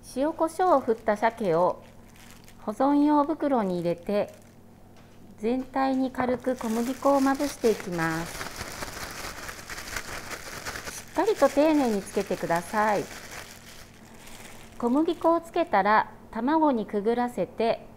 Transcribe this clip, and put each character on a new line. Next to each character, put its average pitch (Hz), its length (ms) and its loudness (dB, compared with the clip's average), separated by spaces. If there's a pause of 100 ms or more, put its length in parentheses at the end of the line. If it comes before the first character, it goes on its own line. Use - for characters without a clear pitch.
(160)
塩 294 160 0
コ 320 160 0
シ 330 140 -2
ョ 370 60 4
ウ - 80 6
を 269 40 6
振 254 120 0
っ - 20 4
た 208 240 -2
鮭 220 360 2
を 170 280 2 (800)
保 214 80 -6
存 285 320 4
用 294 200 6
袋 285 380 0
に 185 140 0
入 175 60 -2
れ 170 140 0
て、 202 380 -2 (1000)
全 247 260 -2
体 269 320 0
に 262 160 0
軽 254 280 -2
く 254 180 -2
小 233 140 -6
麦 240 240 -2
粉 277 200 4
を 277 60 6
ま 269 140 4
ぶ 277 140 -2
し - 80 -8
て 233 160 2
い - 20 4
き - 160 -8
ま 165 340 -2
す。 - 180 -10 (2500)
し - 220 -14
っ - 20 -18
か 330 100 0
り 415 100 2
と 269 160 4
丁 302 240 4
寧 269 160 4
に 202 100 0
つ - 140 -12
け 196 100 0
て 185 140 -4
く 175 80 -4
だ 170 160 0
さ 214 340 0
い。 143 80 -2 (1700)
小 240 100 0
麦 311 280 2
粉 330 180 4
を 339 80 0
つ - 100 -18
け 339 140 0
た 202 160 2
ら、 214 280 4 (200)
卵 294 420 2
に 220 140 -2
く 208 160 -2
ぐ 226 120 2
ら 240 140 -2
せ 202 180 -4
て - 400 -2 (100)